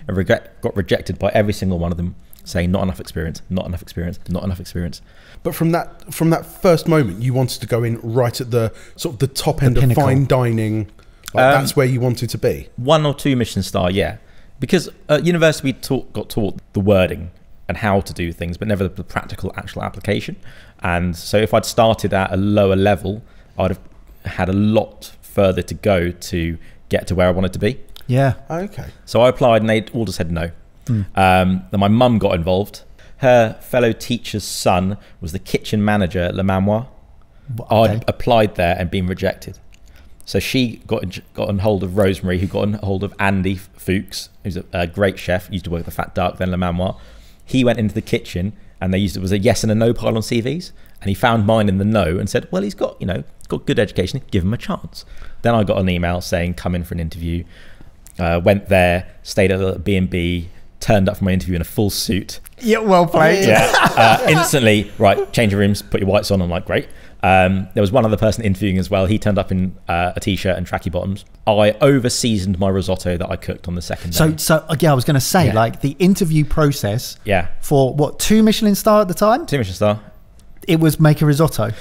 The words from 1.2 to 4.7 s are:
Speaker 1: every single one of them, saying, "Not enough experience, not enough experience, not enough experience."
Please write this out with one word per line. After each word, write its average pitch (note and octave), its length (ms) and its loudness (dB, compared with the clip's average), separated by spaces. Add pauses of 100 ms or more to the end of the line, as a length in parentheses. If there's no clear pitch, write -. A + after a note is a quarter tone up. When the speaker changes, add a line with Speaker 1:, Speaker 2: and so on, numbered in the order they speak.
Speaker 1:
every G#2 180 2
single F#2+ 260 -2
one E2+ 140 -2
of E2 40 -4
them, F2 200 -6 (280)
saying, F2 280 -2
"Not F#2+ 100 0
enough F#2 180 -4
experience, D#2+ 480 -8
not F#2 180 -4
enough F2 160 -8
experience, F2 360 -8 (100)
not F2 140 -4
enough F#2+ 180 -6
experience." E2+ 400 -8 (440)